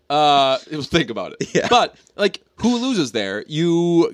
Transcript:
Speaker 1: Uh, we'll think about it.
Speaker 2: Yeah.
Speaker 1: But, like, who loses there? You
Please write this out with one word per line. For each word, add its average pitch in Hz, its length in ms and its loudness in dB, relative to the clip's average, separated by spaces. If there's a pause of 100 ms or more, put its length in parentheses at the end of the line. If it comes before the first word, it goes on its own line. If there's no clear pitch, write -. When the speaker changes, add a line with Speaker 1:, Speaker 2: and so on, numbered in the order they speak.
Speaker 1:
Uh, 143 500 2 (140)
we'll 151 100 -6
think 139 280 0
about 95 280 -8
it. - 160 -6
Speaker 2:
Yeah. - 140 0
Speaker 1:
But, 226 260 2 (220)
like, 202 260 -2 (140)
who 240 220 0
loses 214 340 -2
there? 104 340 -4
You 170 680 2